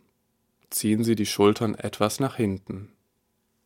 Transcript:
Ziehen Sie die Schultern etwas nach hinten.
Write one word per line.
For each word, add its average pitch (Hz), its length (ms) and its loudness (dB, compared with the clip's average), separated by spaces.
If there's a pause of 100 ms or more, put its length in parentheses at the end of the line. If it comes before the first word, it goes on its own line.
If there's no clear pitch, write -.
(720)
Ziehen 107 340 0
Sie 113 100 2
die 104 120 -2
Schultern 104 500 4
etwas - 420 -4
nach 135 160 -2
hinten. 101 580 -6 (720)